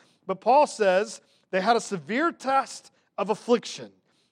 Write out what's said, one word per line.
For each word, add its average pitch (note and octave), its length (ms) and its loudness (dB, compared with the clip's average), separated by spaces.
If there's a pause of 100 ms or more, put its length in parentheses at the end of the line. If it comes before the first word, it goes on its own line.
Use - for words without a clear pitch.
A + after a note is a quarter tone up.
(260)
but F#3 140 -6
Paul C4+ 260 4
says G3+ 540 0 (300)
they F#3 100 0
had A3 160 2
a A3 40 0
severe G3+ 520 -4
test - 580 -4 (260)
of G3 140 -6
affliction. F#3+ 600 -2 (400)